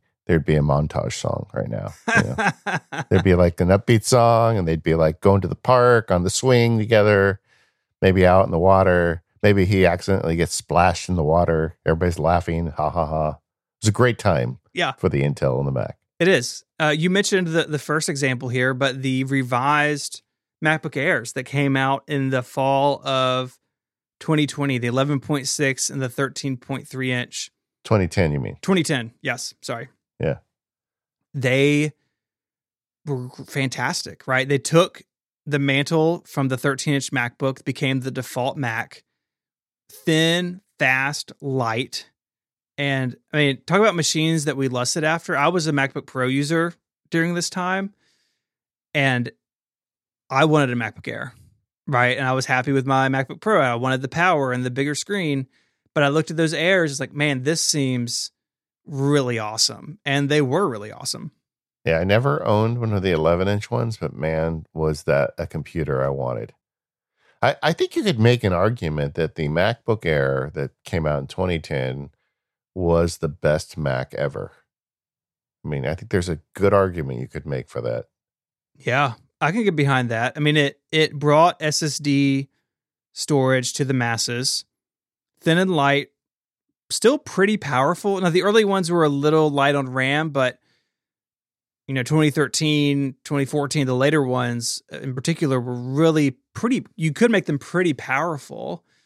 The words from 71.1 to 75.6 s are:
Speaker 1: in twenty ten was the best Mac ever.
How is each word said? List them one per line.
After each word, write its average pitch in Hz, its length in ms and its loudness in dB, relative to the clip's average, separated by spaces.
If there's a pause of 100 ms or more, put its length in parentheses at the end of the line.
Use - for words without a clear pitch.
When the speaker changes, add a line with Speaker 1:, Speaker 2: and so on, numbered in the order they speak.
Speaker 1:
in 69 80 -8
twenty 90 320 -4
ten 69 500 -6 (640)
was 85 440 0
the 80 100 -6
best 76 500 -2
Mac 65 360 -4
ever. 69 400 -8 (1120)